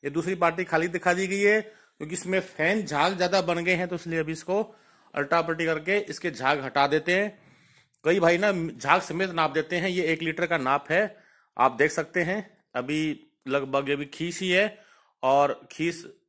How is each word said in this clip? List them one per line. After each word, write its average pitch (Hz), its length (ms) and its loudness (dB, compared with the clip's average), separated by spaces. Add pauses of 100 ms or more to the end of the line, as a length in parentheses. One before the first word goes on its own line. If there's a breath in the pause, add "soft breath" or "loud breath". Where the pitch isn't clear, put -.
ये 143 60 -6
दूसरी 165 260 -2
पार्टी 170 280 2
खाली 165 240 2
दिखा 175 260 0
दी 190 140 0
गई 196 140 0
है 208 200 4
क्योंकि - 520 -14
इसमें 185 260 -2
फैन 185 420 0
झाग 165 340 0
ज़्यादा 180 260 2
बन 170 220 -2
गए 180 100 2
हैं, 180 140 0
तो 175 80 -6
इसलिए 165 240 -4
अभी 156 120 -2
इसको 180 300 -4 (520 soft breath)
अल्टा 147 280 0
पल्टी 165 240 -2
करके 165 340 0
इसके 165 320 -6
झाग 135 320 0
हटा 139 240 2
देते 156 280 0
हैं। 202 220 -2 (680 soft breath)
कई 180 140 4
भाई 170 180 4
ना 208 140 2 (200)
झाग 139 300 2
समेत 185 300 -4
नाप 160 200 0
देते 156 240 -2
हैं, 180 140 0
ये 180 140 0
एक 160 180 0
लीटर 165 240 -2
का 165 120 0
नाप 139 320 0
है, 202 280 0 (400 soft breath)
आप 127 140 4
देख 139 200 2
सकते 170 300 -2
हैं। 185 180 -2 (360)
अभी 147 440 -2 (280)
लगभग 135 420 -2
ये 143 60 2
भी 143 100 -6
खीस 170 360 -6
ही 185 80 -2
है 202 300 2 (440 soft breath)
और 139 360 4 (120)
खीस 165 340 -4 (240)